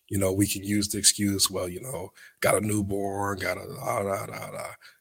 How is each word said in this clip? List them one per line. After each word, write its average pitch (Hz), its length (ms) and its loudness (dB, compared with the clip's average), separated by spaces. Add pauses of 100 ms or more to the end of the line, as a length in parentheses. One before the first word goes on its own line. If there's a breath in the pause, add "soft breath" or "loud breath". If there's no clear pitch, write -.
You 104 100 -2
know, 95 140 4
we 101 160 4
can 95 160 -4
use 104 240 2
the 104 120 -4
excuse, 98 520 2
"Well, 92 160 -2
you 90 140 -8
know, - 320 -8 (260 soft breath)
got 98 160 4
a 98 100 2
newborn, 101 720 0
got 92 180 -2
a 101 100 -10
da, 120 360 -2
da, 98 240 -2
da, - 240 -10
da," - 160 -8 (340 soft breath)